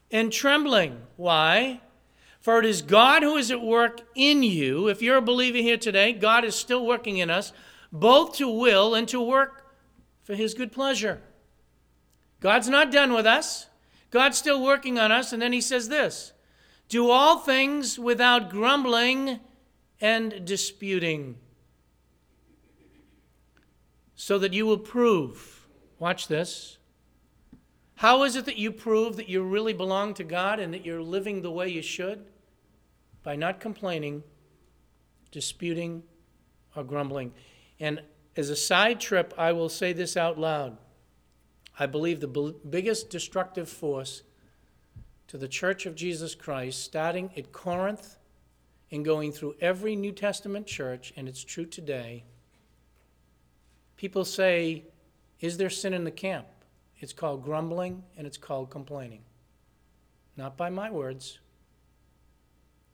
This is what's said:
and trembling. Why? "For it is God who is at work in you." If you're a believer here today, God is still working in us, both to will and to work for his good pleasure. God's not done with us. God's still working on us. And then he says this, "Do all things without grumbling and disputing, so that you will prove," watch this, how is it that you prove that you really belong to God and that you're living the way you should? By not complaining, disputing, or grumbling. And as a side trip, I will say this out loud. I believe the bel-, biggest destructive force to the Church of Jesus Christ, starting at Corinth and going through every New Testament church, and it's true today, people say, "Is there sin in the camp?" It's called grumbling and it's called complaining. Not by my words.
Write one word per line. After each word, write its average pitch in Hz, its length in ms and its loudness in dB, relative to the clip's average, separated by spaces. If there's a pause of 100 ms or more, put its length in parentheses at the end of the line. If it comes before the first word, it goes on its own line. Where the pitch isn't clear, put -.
(100)
and 220 220 0
trembling. 233 680 2 (140)
Why? 175 680 2 (580)
"For 226 180 4
it 220 60 6
is 208 160 2
God 233 420 8
who 302 140 2
is 240 140 0
at 247 100 -2
work 233 400 2 (140)
in 277 280 4
you." 165 460 2
If 208 140 0
you're 254 160 6
a 247 40 4
believer 247 360 2
here 233 180 2
today, 220 380 2
God 220 280 4
is 220 120 -2
still 247 320 -2
working 226 320 -2
in 175 100 0
us, 180 240 -2 (400)
both 247 460 6
to 277 100 0
will 226 460 4
and 226 140 0
to 247 120 -2
work 269 540 0 (480)
for 208 120 -8
his 220 200 -2
good 247 180 -6
pleasure. 220 480 -2 (1200)
God's 220 300 4
not 285 200 6
done 277 220 6
with 220 140 2
us. 262 400 2 (440)
God's 254 280 4
still 277 240 2
working 269 360 2
on 220 140 4
us. 247 220 0
And 226 80 -4
then 247 100 0
he 247 80 0
says 240 300 -2
this, 269 420 -2 (560)
"Do 240 220 4
all 294 260 8
things 269 600 0
without 240 500 4
grumbling 247 920 2 (600)
and 214 460 -2
disputing, 170 920 -4 (2750)
so - 240 -2
that 190 160 0
you 214 100 0
will 214 140 2
prove," 214 880 0 (320)
watch 175 280 -4
this, - 520 -6 (1200)
how 247 260 6
is 269 120 2
it 262 120 -6
that 262 100 -6
you 214 160 -4
prove 220 440 0
that 220 120 -10
you 185 140 -2
really 208 320 -2
belong 190 400 -4
to 185 100 -12
God 185 340 -2
and 175 140 -6
that 180 140 -12
you're 165 160 -8
living 190 400 -6
the 175 80 -8
way 180 180 -6
you 165 140 -6
should? 196 420 -10 (960)
By 147 140 -8
not 180 240 -6
complaining, 160 600 -8 (1080)
disputing, 170 720 -8 (720)
or 147 80 -10
grumbling. 135 520 -8 (440)
And 151 240 -6 (320)
as 143 140 -4
a 147 80 -6
side 202 440 2
trip, 175 360 -2
I 170 160 0
will 165 160 -4
say 180 240 -4
this 175 240 -6
out 165 220 -2
loud. 147 400 -4 (1000)
I 147 60 -4
believe 151 360 -4
the 147 60 -6
bel-, 147 280 -6 (160)
biggest 202 400 -4
destructive 180 580 -8
force 135 540 -8 (1080)
to - 80 -18
the 135 120 -12
Church 185 360 -4
of 175 100 -12
Jesus 160 400 -8
Christ, 131 480 -10
starting 175 540 -6
at 139 160 -16
Corinth 190 640 -8 (720)
and 147 140 -8
going 151 280 -2
through 147 280 -12
every 185 340 -2
New 202 180 -6
Testament 202 540 -6
church, 127 480 -10
and 131 140 -12
it's 131 160 -16
true 170 220 -12
today, 127 580 -12 (1700)
people 190 280 -4
say, 170 600 0 (560)
"Is 170 180 -6
there 190 120 -2
sin 190 220 -6
in 180 120 -4
the 160 60 -6
camp?" 175 360 -8 (520)
It's - 140 -18
called 139 320 -8
grumbling 170 600 -8 (120)
and 151 100 -14
it's 139 120 -16
called 135 320 -10
complaining. 135 540 -16 (1120)
Not 135 200 -14
by 175 140 -6
my 196 200 -8
words. 131 480 -10 (1600)